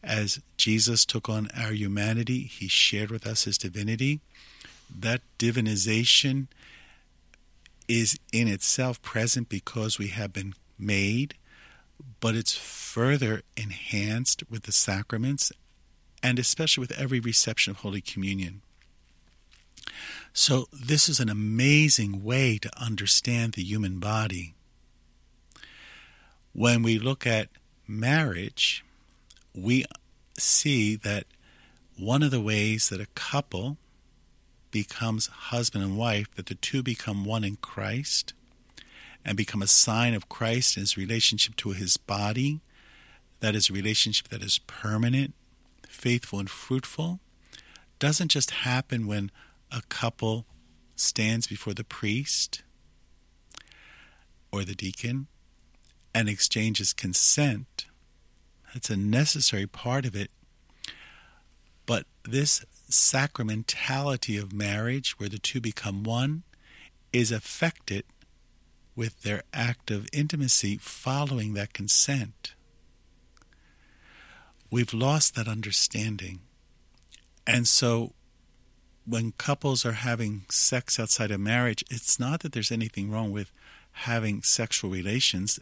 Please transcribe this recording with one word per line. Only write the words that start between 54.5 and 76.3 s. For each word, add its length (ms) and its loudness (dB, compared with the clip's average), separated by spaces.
or 120 -4
the 120 -8
deacon 520 -6
and 140 2
exchanges 680 0
consent. 920 2
That's 160 -8
a 80 -2
necessary 680 2
part 380 -4
of 100 -4
it. 160 -6
But 200 0
this 400 0
sacramentality 1500 0
of 120 -10
marriage, 640 -2
where 100 -6
the 100 -8
two 200 -4
become 440 -6
one, 400 0
is 200 4
affected 760 -4
with 280 -6
their 200 -4
act 380 -4
of 220 -4
intimacy 640 0
following 760 -2
that 200 -4
consent. 800 0
We've 240 2
lost 420 4
that 120 -2
understanding. 920 -2